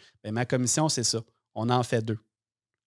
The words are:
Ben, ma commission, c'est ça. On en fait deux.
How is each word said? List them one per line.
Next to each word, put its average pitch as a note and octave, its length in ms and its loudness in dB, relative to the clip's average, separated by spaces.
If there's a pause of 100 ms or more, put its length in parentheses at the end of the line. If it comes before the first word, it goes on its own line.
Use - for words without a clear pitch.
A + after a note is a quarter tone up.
(240)
Ben, G#2+ 80 -8
ma A#2+ 140 0
commission, C3 420 2
c'est B2 160 -2
ça. A2+ 160 0 (340)
On A2+ 140 -2
en B2 140 4
fait A#2 200 0
deux. A2 160 -2 (680)